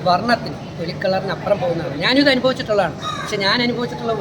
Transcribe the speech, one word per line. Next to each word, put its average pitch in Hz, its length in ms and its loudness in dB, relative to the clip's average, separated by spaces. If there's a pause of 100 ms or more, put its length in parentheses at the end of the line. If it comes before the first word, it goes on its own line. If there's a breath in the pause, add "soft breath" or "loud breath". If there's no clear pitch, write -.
വർണ്ണത്തിന് 190 500 2 (220)
തൊലിക്കളറിന് 185 560 -2
അപ്പുറം 185 280 0
പോകുന്നതാണ്. 165 320 -2 (100)
ഞാനിത് 269 280 4
അനുഭവിച്ചിട്ടുള്ളതാണ്. 226 640 0 (240)
പക്ഷെ - 240 -4
ഞാൻ 208 120 4 (100)
അനുഭവിച്ചിട്ടുള്ള 240 540 -2